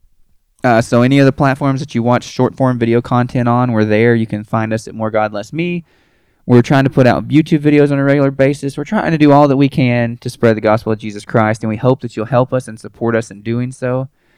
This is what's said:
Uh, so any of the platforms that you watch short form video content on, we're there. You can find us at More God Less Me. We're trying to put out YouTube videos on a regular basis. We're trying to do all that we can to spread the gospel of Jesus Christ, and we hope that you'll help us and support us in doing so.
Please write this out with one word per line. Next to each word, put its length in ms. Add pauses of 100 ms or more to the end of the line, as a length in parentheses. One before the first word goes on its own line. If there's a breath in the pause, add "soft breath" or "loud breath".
(640)
Uh, 180
so 200
any 180
of 60
the 60
platforms 500
that 120
you 80
watch 220
short 320
form 240
video 220
content 480
on, 240
we're 120
there. 300
You 120
can 160
find 300
us 140
at 80
More 160
God 220
Less 180
Me. 320 (640)
We're 160
trying 220
to 60
put 180
out 220
YouTube 300
videos 320
on 80
a 40
regular 280
basis. 460
We're 60
trying 280
to 60
do 140
all 160
that 100
we 120
can 480
to 120
spread 280
the 40
gospel 300
of 80
Jesus 260
Christ, 380
and 60
we 80
hope 240
that 160
you'll 80
help 280
us 140
and 120
support 360
us 160
in 100
doing 300
so. 380 (280)